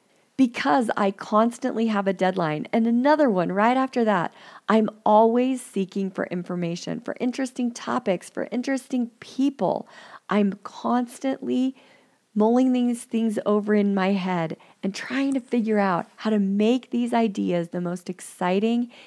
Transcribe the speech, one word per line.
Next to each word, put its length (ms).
because 580
I 140
constantly 800
have 180
a 80
deadline. 580
And 140
another 420
one 240
right 240
after 300
that, 260
I'm 180
always 600
seeking 480
for 160
information, 720
for 200
interesting 520
topics, 580
for 220
interesting 580
people. 680
I'm 320
constantly 1160
mulling 360
these 320
things 440
over 260
in 220
my 160
head 460
and 100
trying 400
to 60
figure 400
out 260
how 120
to 80
make 540
these 220
ideas 560
the 120
most 260
exciting 840